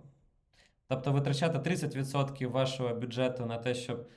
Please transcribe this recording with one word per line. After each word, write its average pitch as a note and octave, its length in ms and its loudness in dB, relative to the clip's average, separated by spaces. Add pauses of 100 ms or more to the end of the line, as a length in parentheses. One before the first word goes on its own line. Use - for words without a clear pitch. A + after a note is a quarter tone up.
(880)
тобто C3 240 0
витрачати C#3 480 2
тридцять E3 360 0
відсотків C3+ 560 -2
вашого B2+ 440 2
бюджету B2 500 0
на A#2 120 -4
те, B2 180 0
щоб - 420 -6